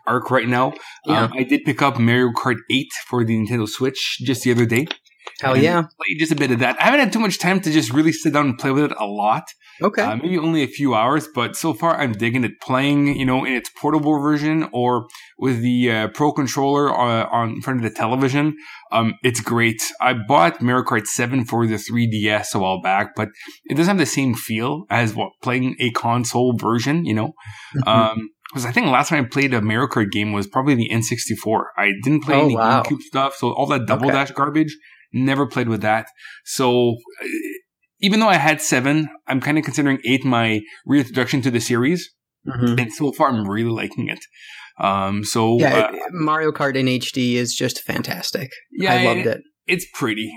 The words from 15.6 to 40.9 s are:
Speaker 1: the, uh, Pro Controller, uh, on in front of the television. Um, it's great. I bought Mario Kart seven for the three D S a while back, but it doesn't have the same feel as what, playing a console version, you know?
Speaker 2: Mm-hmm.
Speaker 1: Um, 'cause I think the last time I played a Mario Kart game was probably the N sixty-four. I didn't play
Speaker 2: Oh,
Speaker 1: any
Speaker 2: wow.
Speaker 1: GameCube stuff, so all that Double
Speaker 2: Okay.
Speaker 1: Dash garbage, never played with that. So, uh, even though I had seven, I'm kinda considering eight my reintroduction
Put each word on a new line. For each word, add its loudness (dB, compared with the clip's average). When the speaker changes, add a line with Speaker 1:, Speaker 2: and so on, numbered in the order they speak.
Speaker 1:
the, 2
uh, 0
Pro 0
Controller, 0
uh, 0
on 0
in -10
front -4
of -2
the -6
television. 0
Um, 0
it's 0
great. 0
I 2
bought 2
Mario 2
Kart -2
seven -2
for 0
the -2
three 0
D 0
S 0
a 0
while -2
back, -2
but -4
it -4
doesn't 4
have -
the 4
same 0
feel -4
as 0
what, -4
playing -2
a 0
console 0
version, 0
you -2
know? -2
Speaker 2:
Mm-hmm. 0
Speaker 1:
Um, 2
'cause -4
I -4
think 0
the 4
last 4
time 2
I -2
played 0
a 2
Mario 0
Kart 0
game -2
was -2
probably 2
the 0
N 2
sixty-four. -2
I 2
didn't 2
play 0
Speaker 2:
Oh, 6
Speaker 1:
any 4
Speaker 2:
wow. 4
Speaker 1:
GameCube -4
stuff, -4
so -2
all -2
that -2
Double 0
Speaker 2:
Okay. 2
Speaker 1:
Dash -2
garbage, 0
never 0
played -2
with 0
that. 0
So, 2
uh, -8
even 2
though 4
I 6
had 2
seven, 0
I'm -2
kinda 0
considering 0
eight 2
my 2
reintroduction 0